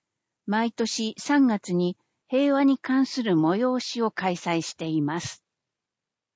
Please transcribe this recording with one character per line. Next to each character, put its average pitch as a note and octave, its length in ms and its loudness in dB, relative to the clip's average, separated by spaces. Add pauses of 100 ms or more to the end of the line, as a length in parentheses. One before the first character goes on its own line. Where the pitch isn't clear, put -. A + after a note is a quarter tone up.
(440)
毎 A3 260 0
年 A3 460 -4
三 C#4+ 300 4
月 G3+ 260 -2
に F3+ 240 0 (300)
平 C#4 260 2
和 C#4 100 2
に C#4 140 4
関 C4 300 0
す B3+ 160 -6
る G#3+ 100 0
催 G3+ 460 2
し A#3+ 240 -4
を A3 80 0
開 F#3 240 -4
催 E3+ 260 -2
し - 140 -10
て E3 100 -10
い D#3+ 160 0
ま D3+ 180 -4
す。 - 240 -12 (920)